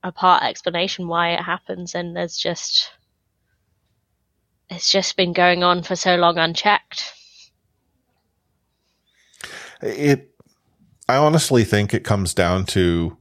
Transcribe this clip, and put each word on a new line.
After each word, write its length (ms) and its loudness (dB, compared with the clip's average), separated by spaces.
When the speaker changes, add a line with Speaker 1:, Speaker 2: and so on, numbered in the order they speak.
Speaker 1:
a 100 -8
part 300 4
explanation 680 -4
why 220 0
it 100 -2
happens, 540 -8
and 200 -6
there's 220 -6
just, 540 -4
it's 240 -4
just 240 -2
been 160 0
going 320 2
on 180 2
for 140 -6
so 200 0
long 200 4
unchecked. 800 -2
Speaker 2:
It, 540 0
I 80 4
honestly 480 4
think 300 0
it 100 -2
comes 300 0
down 320 2
to 540 0